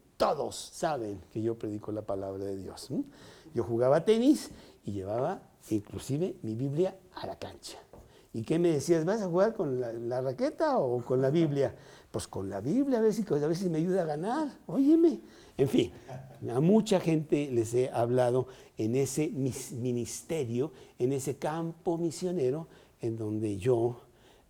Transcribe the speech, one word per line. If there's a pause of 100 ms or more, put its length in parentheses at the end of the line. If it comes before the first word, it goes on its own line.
(160)
todos
saben (120)
que
yo
predico
la
palabra
de
Dios,
¿m? (500)
Yo
jugaba
tenis (340)
y
llevaba (280)
inclusive
mi
Biblia (180)
a
la
cancha. (540)
¿Y
qué
me
decías?
"¿Vas
a
jugar
con
la,
la
raqueta
o
con
la
Biblia?". (360)
"Pues
con
la
Biblia,
a
ver
si,
a
ver
si
me
ayuda
a
ganar, (180)
óyeme". (360)
En
fin, (580)
a
mucha
gente
les
he
hablado (300)
en
ese
mis-,
ministerio, (260)
en
ese
campo
misionero (320)
en
donde
yo, (500)